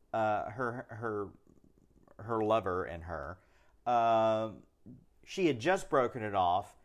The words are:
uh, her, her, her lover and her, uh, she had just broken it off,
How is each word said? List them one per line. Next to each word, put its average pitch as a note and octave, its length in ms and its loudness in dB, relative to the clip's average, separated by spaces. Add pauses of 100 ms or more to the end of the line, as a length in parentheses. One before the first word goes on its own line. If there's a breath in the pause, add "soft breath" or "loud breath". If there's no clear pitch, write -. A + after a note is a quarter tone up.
(120)
uh, G#2+ 380 0
her, A#2+ 400 -6
her, G#2+ 380 -6 (920)
her A2 260 -2
lover F#2+ 420 2
and D#2+ 180 -10
her, E2 340 -8 (480 soft breath)
uh, A2+ 640 4 (760)
she - 220 -2
had C3+ 140 2
just F3+ 320 0
broken B2 320 2
it G#2 100 -4
off, F#2 520 2